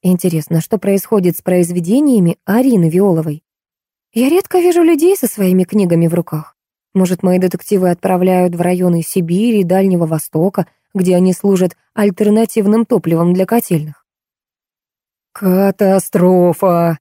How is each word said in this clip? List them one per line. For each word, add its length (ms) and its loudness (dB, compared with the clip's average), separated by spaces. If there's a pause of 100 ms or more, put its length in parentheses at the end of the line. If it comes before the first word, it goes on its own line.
Интересно, 600 -2
что 160 -6
происходит 600 -2
с 40 -14
произведениями 1040 0
Арины 440 2
Виоловой? 540 0 (720)
Я 160 0
редко 300 0
вижу 220 2
людей 340 2
со 120 -4
своими 360 0
книгами 440 0
в 80 0
руках. 400 -8 (400)
Может, 260 0
мои 160 0
детективы 540 -2
отправляют 640 0
в 60 -6
районы 420 0
Сибири 580 -2
и 20 0
Дальнего 440 0
Востока, 580 -2 (300)
где 200 0
они 180 2
служат 440 -2 (160)
альтернативным 920 0
топливом 480 0
для 120 0
котельных. 600 -4 (1300)
«Катастрофа!» 1700 0